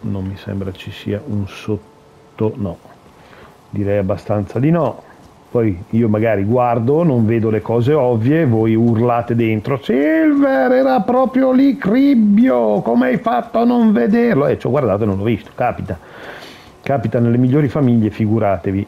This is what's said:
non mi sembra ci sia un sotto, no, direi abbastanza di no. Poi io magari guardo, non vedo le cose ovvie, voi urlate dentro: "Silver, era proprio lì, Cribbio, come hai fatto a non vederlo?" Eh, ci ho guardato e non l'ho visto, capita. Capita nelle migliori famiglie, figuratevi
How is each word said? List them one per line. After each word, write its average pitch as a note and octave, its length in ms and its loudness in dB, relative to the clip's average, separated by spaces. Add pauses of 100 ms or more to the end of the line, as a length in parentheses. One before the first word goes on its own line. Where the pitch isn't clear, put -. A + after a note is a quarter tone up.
non G2 240 -6
mi G2 120 -8
sembra G2 360 -8
ci - 180 -16
sia G#2 360 -8
un G#2 200 -6
sotto, - 1080 -8
no, F#2+ 220 -8 (920)
direi G2+ 300 -2
abbastanza G2+ 600 -4
di C#3 120 2
no. D#3+ 320 -2 (520)
Poi G#2 360 -2
io A2+ 180 2
magari G#2+ 340 0
guardo, B2 640 0
non B2 220 2
vedo A2+ 220 0
le G#2+ 140 -2
cose A#2 300 0
ovvie, C3 520 2
voi A2+ 300 2
urlate A#2 640 0
dentro: A#2 440 -2
"Silver, C#4 920 2
era C4 300 2
proprio B3+ 500 0
lì, C4+ 240 4
Cribbio, A#3 1040 2
come A#2+ 240 2
hai B2+ 120 0
fatto A#3 400 -2
a A#3 60 2
non A#3+ 280 4
vederlo?" A3+ 540 2
Eh, A2 120 0
ci - 80 -8
ho B2 40 -2
guardato A2+ 340 0
e - 20 0
non G2 100 0
l'ho G2 60 -6
visto, A2 320 -4
capita. F#2+ 420 -4 (840)
Capita C3 380 -2
nelle A#2 160 2
migliori C3 320 2
famiglie, A#2 420 2
figuratevi G2+ 760 -2